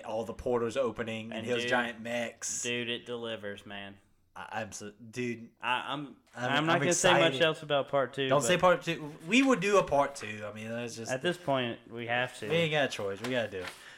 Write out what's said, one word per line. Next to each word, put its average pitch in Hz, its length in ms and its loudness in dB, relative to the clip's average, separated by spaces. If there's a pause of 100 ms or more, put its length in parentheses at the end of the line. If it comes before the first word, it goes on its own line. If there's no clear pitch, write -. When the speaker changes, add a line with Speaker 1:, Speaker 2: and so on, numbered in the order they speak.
Speaker 1:
all 113 180 -2
the 110 100 -8
portals 117 440 0
opening 113 540 -4
and 113 100 -8
Speaker 2:
And 110 80 -8
Speaker 1:
those 120 140 0
Speaker 2:
dude, 120 60 -2
Speaker 1:
giant 117 320 0
mechs. 117 600 -6
Speaker 2:
dude, 120 280 -2
it 117 160 -6
delivers, 113 600 -8
man. 101 300 -12 (400)
Speaker 1:
I, 107 260 -8
I'm 101 120 -8
so, 104 180 -12 (200)
dude. 117 360 -4 (140)
Speaker 2:
I, 117 260 0
I'm, 139 280 -6 (200)
Speaker 1:
I'm, 123 160 -2
Speaker 2:
I'm 151 160 4
not 165 80 4
Speaker 1:
I'm - 60 4
Speaker 2:
gonna 175 120 4
say 180 200 4
much 143 60 6 (100)
Speaker 1:
excited. 131 120 0
Speaker 2:
else 160 220 2
about 143 260 2
part 131 240 0
two, 135 160 -2
Speaker 1:
Don't 143 140 6
say 180 140 4
Speaker 2:
but 165 40 -4
Speaker 1:
part 175 220 6
two. 151 280 -4 (160)
We 233 140 6
would 262 200 6
do 202 160 6
a 175 60 8
part 143 320 2
two. 107 340 -8
I 104 40 -10
mean, 110 160 -10
that's 117 280 -6
just 113 140 -6
Speaker 2:
at 131 100 -2
this 175 160 0
point, 131 420 -2 (120)
we 117 160 -8
have 123 320 0
to. 104 100 -6
Speaker 1:
We 156 80 2
ain't 160 160 0
got 147 120 2
a - 40 2
choice. 98 320 -4
We 123 100 -4
gotta 117 180 0
do 98 100 -8
it. 87 60 -8 (320)